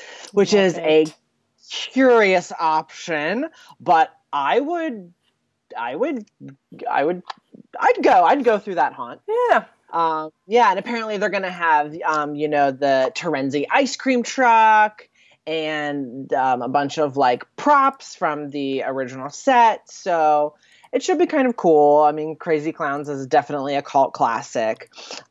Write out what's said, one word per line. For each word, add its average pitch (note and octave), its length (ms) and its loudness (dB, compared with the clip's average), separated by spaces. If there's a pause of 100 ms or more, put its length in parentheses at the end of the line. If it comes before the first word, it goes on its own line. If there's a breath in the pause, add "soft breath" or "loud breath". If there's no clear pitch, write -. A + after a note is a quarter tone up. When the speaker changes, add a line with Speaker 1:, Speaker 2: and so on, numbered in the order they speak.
(320 loud breath)
Speaker 1:
which G3 220 2
Speaker 2:
Love G3 100 4
Speaker 1:
is F3+ 140 0
Speaker 2:
it. - 60 -8
Speaker 1:
a D#3 220 4 (640)
curious A3 880 2
option, D#3+ 920 -4 (320 loud breath)
but D#3+ 340 2 (160)
I C#3+ 300 0
would C#4+ 500 -8 (640)
I A#2+ 180 -8
would, A#3 300 -4 (640)
I C#3 140 0
would, F3+ 200 -2 (560)
I'd F#4+ 240 2
go, G#3+ 200 6
I'd B3 200 2
go A3 160 2
through G3 160 -10
that D3+ 180 0
haunt. A#2+ 340 -12
Speaker 2:
Yeah. A4 380 2 (260)
Speaker 1:
Um, D#3+ 400 -2 (160)
yeah, A#3+ 220 4
and F#3 100 0
apparently A3 380 -6
they're G3+ 120 -2
gonna F#3+ 220 -4
have, D#3+ 440 0 (100)
um, D3+ 300 -2
you D3+ 120 -4
know, C#3+ 240 2
the C3 440 0
Terenzi C#3+ 560 -4
ice C4 240 0
cream B3+ 280 -2
truck A3 840 2 (400 soft breath)
and, D3 840 -6
um, C3 280 0
a B2 80 -4
bunch C#3+ 300 -2
of, C#3 180 -2
like, B2 260 0 (120)
props C#4 600 0
from D3 360 -4
the C3+ 340 -4
original C3 460 -8
set. A#3+ 580 2
So D3+ 640 0 (400 soft breath)
it C4+ 80 -2
should F#4 160 0
be E4+ 80 0
kind C4+ 220 0
of A#3+ 80 -2
cool. D3+ 480 4
I D3 80 4
mean, D#3 240 -8
Crazy D#3 360 -2
Clowns D3 380 -6
is C3+ 160 -8
definitely C#3+ 500 -2
a C#3 60 -2
cult C3+ 320 0
classic. A2+ 800 -4 (400 loud breath)